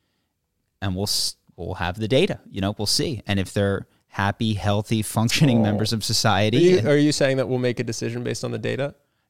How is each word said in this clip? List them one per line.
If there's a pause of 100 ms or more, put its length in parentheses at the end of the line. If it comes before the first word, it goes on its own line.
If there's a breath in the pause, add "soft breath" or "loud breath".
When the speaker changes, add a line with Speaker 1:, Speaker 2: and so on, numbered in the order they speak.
(800)
Speaker 1:
and
we'll
s-, (200)
we'll
have
the
data, (100)
you
know,
we'll
see.
And
if
they're (220)
happy,
healthy,
functioning
Speaker 2:
Oh.
Speaker 1:
members
of
society
Speaker 2:
Are
you,
Speaker 1:
and
Speaker 2:
are
you
saying
that
we'll
make
a
decision
based
on
the
data? (340)